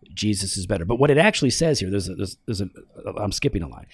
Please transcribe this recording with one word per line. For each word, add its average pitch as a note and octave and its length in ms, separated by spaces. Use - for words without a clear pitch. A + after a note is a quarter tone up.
Jesus G2 440
is F2+ 100
better." F#2 180
But G2+ 140
what C#3+ 100
it C#3 80
actually E3 320
says D3 300
here, F#2 100
there's F#2+ 180
a, F#2 60
there's, - 320
there's G2+ 160
a, F#2 80
I'm G#2 140
skipping G#2 320
a D2+ 40
line. - 260